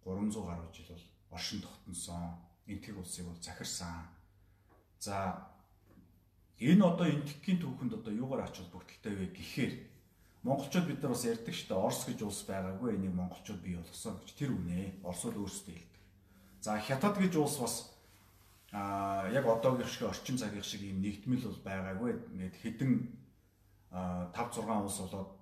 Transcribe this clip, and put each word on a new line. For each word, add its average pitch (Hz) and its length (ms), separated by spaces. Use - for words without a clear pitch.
300 104 400
гаруй 85 280
жил 82 160
бол 85 120
оршин 90 300
тогтносон 85 760
энтэг 101 300
улсыг 87 300
бол 85 140
захирсан. 85 680
За, 98 500
энэ 180 280
одоо 170 200
энтхэгийн 151 540
түүхэнд 127 380
одоо 110 160
юугаар 120 320
ач 90 160
холбогдолтой 92 540
вэ 95 180
гэхээр - 380
монголчууд 139 440
бид - 160
нар 123 100
бас - 120
ярьдаг 113 300
шүү - 140
дээ. 95 140
Орос 127 240
гэж 120 160
улс 101 240
байгаагүй, 95 480
энийг 95 200
монголчууд 90 460
бий 90 160
болгосон 92 440
гэж. - 180
Тэр 139 160
үнэ. 92 480
Орос 90 220
бол 104 200
өөрсдөө - 300
хэлдэг. - 280
За, 107 180
Хятад 190 400
гэж 180 180
улс 147 220
бас, 120 160
а, 98 600
яг 131 140
одоогийн 120 420
шиг - 200
орчин 127 300
цагийн 101 240
шиг 98 200
ийм 98 180
нэгдмэл 104 480
бол 90 160
байгаагүй. 95 480
Ингээд 92 300
хэдэн, 127 300
а, 90 420
тав, 117 220
зургаан 107 300
улс 95 160
болоод 95 300